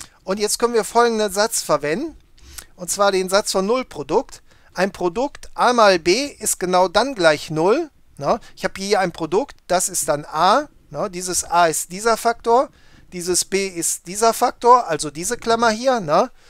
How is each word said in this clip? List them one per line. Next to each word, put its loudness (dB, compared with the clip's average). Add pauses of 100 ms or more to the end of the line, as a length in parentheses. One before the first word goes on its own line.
(240)
Und -4
jetzt -2
können 0
wir 2
folgenden 2
Satz 0
verwenden. -2 (580)
Und -14
zwar 2
den 0
Satz 0
von 0
Nullprodukt. -2 (320)
Ein -2
Produkt -4
a 2
mal 6
b 0
ist -6
genau 2
dann 0
gleich 2
null. 0 (260)
Ne? -2 (160)
Ich -16
habe -4
hier 0
ein -2
Produkt, -4 (100)
das 0
ist -6
dann -2
a. 2 (200)
Ne? -6
Dieses -6
a 4
ist -4
dieser -2
Faktor, 0 (420)
dieses -4
b -2
ist -8
dieser 0
Faktor, 2
also -4
diese -8
Klammer 0
hier. 0
Ne? 0 (180)